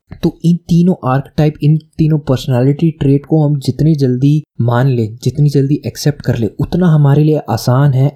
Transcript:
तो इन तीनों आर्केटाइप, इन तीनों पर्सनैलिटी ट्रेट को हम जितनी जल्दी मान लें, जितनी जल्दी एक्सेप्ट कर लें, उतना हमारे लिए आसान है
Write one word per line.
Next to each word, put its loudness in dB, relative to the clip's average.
तो 0
इन 2
तीनों 2
आर्केटाइप, -2
इन 2
तीनों 2
पर्सनैलिटी 0
ट्रेट 0
को 0
हम 0
जितनी 0
जल्दी 0
मान 0
लें, -2
जितनी -2
जल्दी 0
एक्सेप्ट -4
कर -2
लें, -2
उतना -2
हमारे 4
लिए 0
आसान 0
है 0